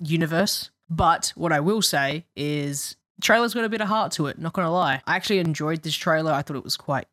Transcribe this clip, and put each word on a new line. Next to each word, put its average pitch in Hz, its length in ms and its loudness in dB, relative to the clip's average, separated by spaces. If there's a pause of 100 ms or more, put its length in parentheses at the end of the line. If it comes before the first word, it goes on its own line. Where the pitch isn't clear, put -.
universe. 165 720 0 (200)
But 165 460 2
what 165 160 0
I 147 80 4
will 202 200 2
say 143 460 0 (100)
is, 143 600 -4 (260)
trailer's 233 320 4
got 233 100 -2
a 226 40 0
bit 214 120 -4
of 214 60 -2
heart 208 260 0
to 151 140 -2
it, 135 120 -4
not 165 140 -6
gonna 175 200 -2
lie. 156 340 2
I 165 100 0
actually 190 220 0
enjoyed 160 440 -2
this 156 120 -4
trailer. 160 380 2
I 139 100 0
thought 143 140 -8
it - 80 -8
was - 120 -4
quite - 360 -4